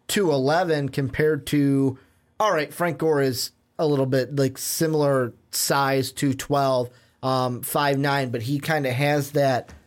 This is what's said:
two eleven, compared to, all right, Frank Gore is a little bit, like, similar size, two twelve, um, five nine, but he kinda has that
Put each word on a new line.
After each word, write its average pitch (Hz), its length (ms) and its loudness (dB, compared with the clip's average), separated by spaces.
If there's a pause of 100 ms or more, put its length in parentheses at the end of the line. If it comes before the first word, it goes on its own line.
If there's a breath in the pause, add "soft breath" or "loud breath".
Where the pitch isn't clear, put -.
two 196 220 2
eleven, 147 580 0
compared 143 580 -2
to, 135 500 2 (440 loud breath)
all 214 100 2
right, 151 220 -2
Frank 170 240 -2
Gore 151 240 2
is 131 300 -2 (280)
a 165 80 2
little 139 200 2
bit, 131 280 0
like, 135 220 0
similar 147 720 0 (200)
size, 135 600 0
two 139 220 0
twelve, 135 560 0 (320 soft breath)
um, 127 400 -2
five 143 360 0
nine, 139 340 0
but 117 100 -4
he 139 180 -2
kinda 143 320 -2
has 143 400 0
that 135 380 0 (180)